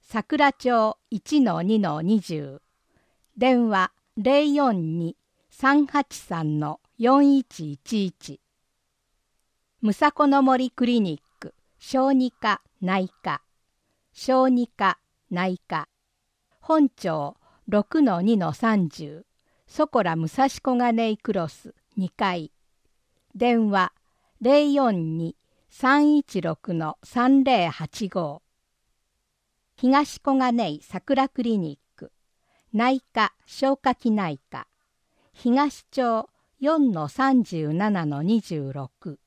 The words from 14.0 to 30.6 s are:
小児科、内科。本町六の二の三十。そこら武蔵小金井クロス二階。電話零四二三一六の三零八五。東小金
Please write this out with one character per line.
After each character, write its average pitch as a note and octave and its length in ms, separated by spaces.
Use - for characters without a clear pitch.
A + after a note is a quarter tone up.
小 C4 380
児 A#3+ 160
科、 F#3+ 320
内 F#3 380
科。 D#3 200
本 D#4 280
町 D#3 480
六 G#3 340
の G3 180
二 A3 160
の E3 160
三 G#3 360
十。 D3+ 360
そ D4+ 200
こ A3 160
ら E3 100
武 D#3+ 140
蔵 C4 200
小 B3+ 280
金 A#3 320
井 G#3+ 100
ク - 140
ロ E3+ 160
ス - 260
二 F#3 120
階。 F3+ 440
電 A#3 340
話 F#3+ 240
零 C#4+ 320
四 F#3 460
二 E3 180
三 D4 480
一 A#3+ 240
六 D#3+ 320
の D#3+ 300
三 C4 400
零 A3+ 260
八 E3 400
五。 D#3+ 340
東 C4+ 460
小 C4+ 180
金 A#3+ 300